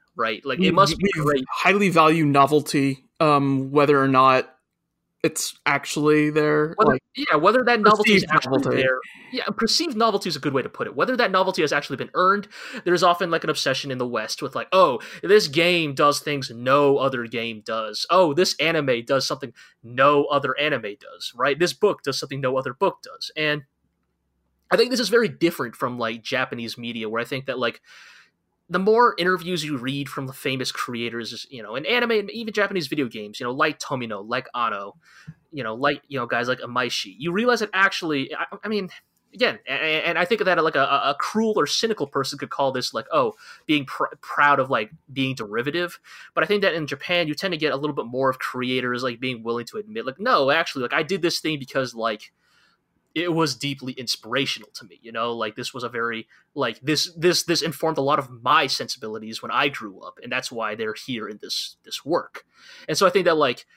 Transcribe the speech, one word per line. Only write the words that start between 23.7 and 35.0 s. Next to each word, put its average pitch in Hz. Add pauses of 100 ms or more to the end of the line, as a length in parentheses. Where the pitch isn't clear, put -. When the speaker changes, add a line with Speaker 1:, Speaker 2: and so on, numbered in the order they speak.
Speaker 1:
I 185
think 233
this 247
is 208
very 233
different 151
from, 123
like, 117
Japanese 120
media, 117
where 113
I 120
think 131
that, 127
like, 117 (880)
the 180
more 220
interviews 170
you 151
read 135
from 139
the 131
famous 131
creators, 117
you 123
know, 107
in 143
anime 240
and 208
even 220
Japanese 196
video 139
games, 107
you 123
know, 123
like 151
Tomino, 113
like 127
Anno, 107 (560)